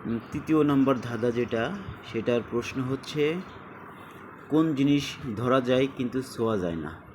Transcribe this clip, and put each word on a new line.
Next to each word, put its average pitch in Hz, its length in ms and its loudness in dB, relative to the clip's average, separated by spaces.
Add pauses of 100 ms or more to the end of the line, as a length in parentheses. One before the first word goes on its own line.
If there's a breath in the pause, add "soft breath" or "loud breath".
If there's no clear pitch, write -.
উম, 113 140 -2 (140)
তৃতীয় 151 320 2
নম্বর 139 380 6
ধাঁধা 117 280 0
যেটা, 120 460 0 (360)
সেটার 117 280 2 (100)
প্রশ্ন 120 320 -2
হচ্ছে, 147 520 -2 (1120 loud breath)
কোন 160 260 4
জিনিস 143 300 4 (320)
ধরা 123 240 4
যায় 127 260 4 (100)
কিন্তু 127 260 -2
ছোঁয়া 113 340 0
যায় 87 200 0
না? 78 240 -8 (140)